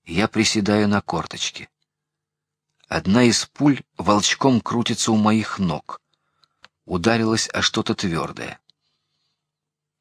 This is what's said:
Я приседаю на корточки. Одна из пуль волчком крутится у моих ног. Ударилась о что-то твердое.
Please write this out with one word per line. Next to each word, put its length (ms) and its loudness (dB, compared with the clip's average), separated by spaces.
Я 240 -2
приседаю 600 0
на 140 0
корточки. 640 -8
Одна 360 2
из 200 2
пуль 380 0
волчком 640 2
крутится 500 -2
у 40 4
моих 420 2
ног. 420 -4
Ударилась 640 0
о 100 -4
что-то 340 -2
твердое. 640 -6